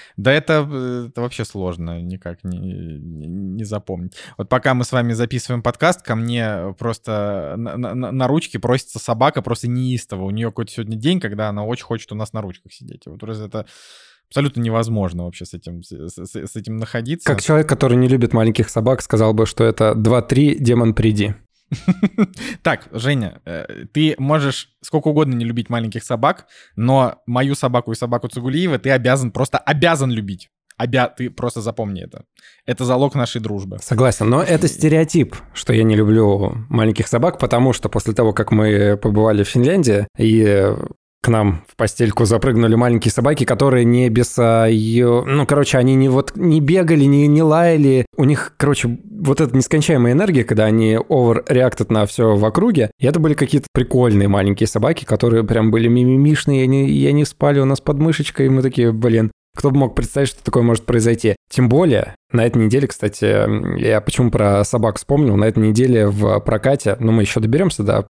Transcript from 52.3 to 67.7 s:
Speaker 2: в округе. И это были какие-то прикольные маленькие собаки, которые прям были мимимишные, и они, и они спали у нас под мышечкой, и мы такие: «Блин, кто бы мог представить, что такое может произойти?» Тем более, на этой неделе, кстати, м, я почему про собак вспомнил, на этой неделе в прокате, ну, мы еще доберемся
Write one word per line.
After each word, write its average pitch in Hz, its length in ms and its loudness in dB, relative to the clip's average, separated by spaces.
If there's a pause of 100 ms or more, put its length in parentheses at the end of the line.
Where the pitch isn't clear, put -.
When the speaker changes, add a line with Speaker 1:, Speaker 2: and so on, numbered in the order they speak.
Speaker 2:
в 101 80 2
округе. 147 560 2
И 127 60 0
это 151 160 2
были 151 140 2
какие-то 143 360 0
прикольные 120 560 2
маленькие 101 400 2
собаки, 120 380 -2
которые 113 400 2
прям 110 260 2
были 117 160 2
мимимишные, 135 720 2
и - 20 2
они, 135 260 2
и 139 180 2
они 147 160 2
спали 147 360 0
у 135 60 2
нас 135 140 0
под 143 200 -2
мышечкой, 151 480 0
и - 20 4
мы 131 120 2
такие: 123 300 2
«Блин, 113 400 0 (240)
кто - 160 0
бы 131 60 2
мог 135 180 0
представить, - 340 -2
что - 140 -18
такое 123 200 0
может 117 220 2
произойти?» 113 520 0 (120)
Тем 127 200 2
более, 131 460 2 (160)
на 117 140 2
этой 120 200 2
неделе, 123 220 2
кстати, - 380 -4
м, 104 500 0
я 110 260 0
почему - 300 0
про 101 340 2
собак 113 320 -2
вспомнил, 139 400 2
на 104 80 4
этой 110 140 0
неделе 110 480 4
в 101 340 0
прокате, 113 580 0
ну, 113 140 0
мы 113 80 4
еще 101 180 0
доберемся 120 440 0